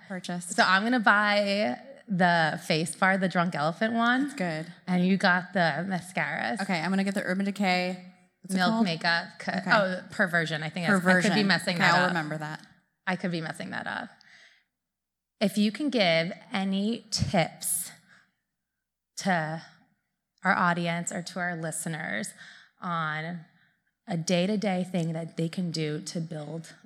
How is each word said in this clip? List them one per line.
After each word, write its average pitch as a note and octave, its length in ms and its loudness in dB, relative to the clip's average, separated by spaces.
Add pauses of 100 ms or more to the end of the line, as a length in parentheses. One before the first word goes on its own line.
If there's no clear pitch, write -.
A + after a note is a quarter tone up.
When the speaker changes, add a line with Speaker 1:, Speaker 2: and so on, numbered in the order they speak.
Speaker 1:
Purchase. F3+ 380 -8
Speaker 2:
So - 180 2
I'm F#3+ 180 4
gonna A#3+ 160 2
buy G#3 800 2 (280)
the E3+ 580 4
face E3 300 0
bar, F#3+ 220 2
the F#3+ 140 0
Drunk F3 240 0
Elephant E3+ 400 0
one. A#3+ 300 2
Speaker 1:
That's C#4 100 -6
good. D#3+ 320 -4 (200)
Speaker 2:
And F3+ 200 2
you F#3+ 100 4
got F3+ 380 2
the E3+ 340 2
mascaras. E3+ 720 -4
Speaker 1:
Okay, F#3+ 180 -2
I'm E3 120 -2
gonna F#3+ 120 2
get G3 120 -2
the G3+ 80 -2
Urban G3 240 -2
Decay. F#3 500 0 (460)
What's F#3 120 -10
it F#3 40 2
Speaker 2:
Milk F#3 140 4
Speaker 1:
called? A3+ 120 2
Speaker 2:
Makeup. E3+ 400 0 (140)
Cu-, - 140 -8
Speaker 1:
Okay. G3 200 -4
Speaker 2:
oh, F#3+ 280 2 (100)
Perversion. E3 520 0
I D#3+ 60 -6
think E3+ 180 -6
it's, G3+ 80 4
I F#3+ 40 6
could F3 80 0
be F#3 60 8 (100)
Speaker 1:
Perversion. G#3 240 4
Speaker 2:
messing F3 300 2
Speaker 1:
Okay, G3 80 0
Speaker 2:
that F3 100 6
Speaker 1:
I'll D3+ 80 6
Speaker 2:
up. - 60 4
Speaker 1:
remember D#3 280 -2
that. D#3 240 -8 (460)
Speaker 2:
I F#3 100 -2
could F3 140 -4
be E3+ 100 -4
messing - 300 -8
that A2+ 160 -8
up. - 240 -8 (1300)
If G3 160 2
you G#3 160 2
can D4 160 -4
give E3+ 420 2 (220)
any G3 580 -2
tips - 800 -2 (1300)
to E3 440 -2 (800)
our F#3+ 120 2
audience E3+ 560 2
or F#3 120 -4
to - 180 -10
our F3 160 -4
listeners D#3+ 800 -6 (480)
on E3 640 -4 (600)
a F3+ 120 -2
day-to-day F#3 720 0
thing E3 220 -2
that E3 240 -8
they E3 100 0
can F3 220 -4
do D3+ 320 -4
to - 180 -6
build D#3+ 540 -10 (120)